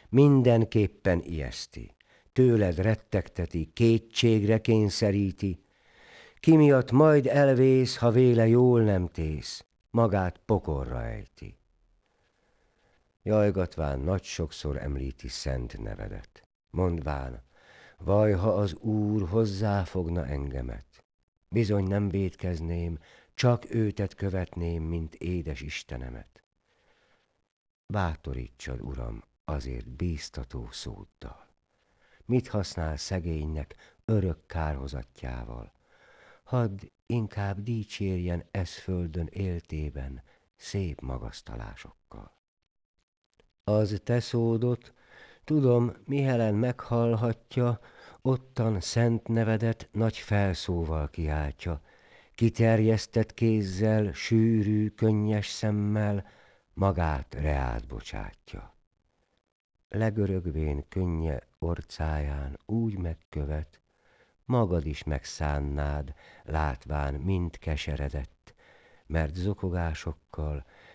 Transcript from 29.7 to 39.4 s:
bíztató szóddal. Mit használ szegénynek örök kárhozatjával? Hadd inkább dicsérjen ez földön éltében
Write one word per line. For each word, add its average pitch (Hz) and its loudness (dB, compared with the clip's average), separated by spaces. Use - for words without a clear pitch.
bíztató 65 -8
szóddal. - -14
Mit 123 2
használ 82 -4
szegénynek 78 -6
örök 95 0
kárhozatjával? 64 -8
Hadd 113 -2
inkább 101 -2
dicsérjen 95 -4
ez 95 -4
földön 87 -4
éltében 76 -6